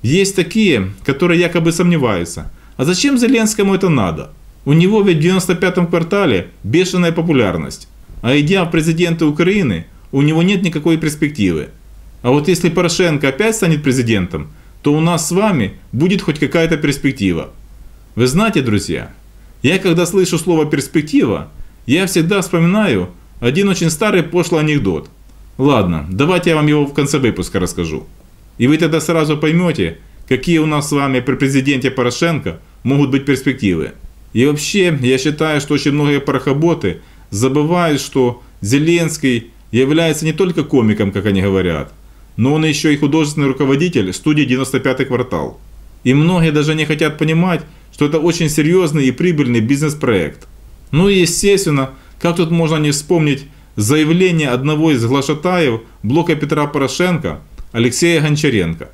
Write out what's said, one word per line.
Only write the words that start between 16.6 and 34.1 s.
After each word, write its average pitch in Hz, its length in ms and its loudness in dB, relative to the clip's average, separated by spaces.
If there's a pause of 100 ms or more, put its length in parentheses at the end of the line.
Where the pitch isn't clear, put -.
перспектива». 120 760 -2 (640)
Вы 117 120 2
знаете, 180 340 2
друзья, 95 500 -2 (520)
я 170 160 2
когда 175 280 0
слышу 180 320 0
слово 160 280 0
«перспектива», 147 840 -2 (360)
я 175 200 2
всегда 185 340 0
вспоминаю 170 680 0 (320)
один 160 280 0
очень 170 220 0
старый 180 320 0
пошлый 170 380 0
анекдот. 110 500 -2 (480)
Ладно, 95 500 0
давайте 170 420 0
я 160 60 2
вам 151 120 2
его 147 180 2
в 143 80 -12
конце 143 240 0
выпуска 104 400 -2
расскажу. 85 480 -4 (520)
И 120 100 2
вы 156 80 4
тогда 160 240 0
сразу 156 360 0
поймете, 151 640 0 (300)
какие 160 300 0
у 156 80 2
нас 151 220 -2
с - 40 -2
вами 139 260 0
при 123 160 -2
президенте 135 560 0
Порошенко 127 680 -4 (240)
могут 135 260 2
быть 135 140 0
перспективы. 107 680 -2 (400)